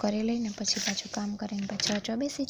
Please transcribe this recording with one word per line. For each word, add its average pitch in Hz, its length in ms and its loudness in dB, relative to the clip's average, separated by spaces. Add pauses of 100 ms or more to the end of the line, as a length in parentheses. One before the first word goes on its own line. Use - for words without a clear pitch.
કરી 208 220 2
લઈને 233 280 2
પછી - 340 0
પાછું - 260 0
કામ 208 260 -2
કરીને 202 300 -2
પાછું 202 240 0
વાંચવા 220 300 0
બેસી 277 280 0